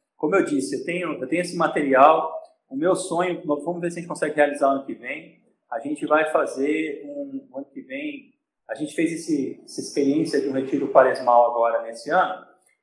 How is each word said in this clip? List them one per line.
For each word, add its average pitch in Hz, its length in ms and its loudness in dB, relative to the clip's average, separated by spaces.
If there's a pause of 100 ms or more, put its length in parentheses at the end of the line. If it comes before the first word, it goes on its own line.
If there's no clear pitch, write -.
(160)
Como - 200 -2
eu - 80 4
disse, - 360 -4
eu - 40 -10
tenho, 165 360 -6
eu 131 80 -8
tenho 170 140 -2
esse 175 140 -6
material, 151 760 6 (360)
o 135 80 -10
meu 170 180 2
sonho, 175 500 -2
nós 147 200 -2
vamos 175 160 -4
ver 175 100 -4
se 170 80 -10
a - 20 -10
gente 170 80 -14
consegue 151 280 -4
realizar 143 320 2
ano 135 180 0
que 170 80 -10
vem, 143 480 -14 (280)
a 120 100 -6
gente 151 260 -6
vai 156 240 2
fazer 151 760 -2
um, 143 500 -10
ano 139 120 -12
que 131 160 -16
vem, 139 500 -12 (340)
a 110 80 -8
gente 151 200 -8
fez 165 180 0
esse, 147 520 -4
essa - 180 -12
experiência 143 580 0
de 139 80 -4
um 135 40 -4
retiro 135 380 -2
quaresmal 120 600 6
agora 113 320 0
nesse 113 280 -10
ano, - 360 -2 (360)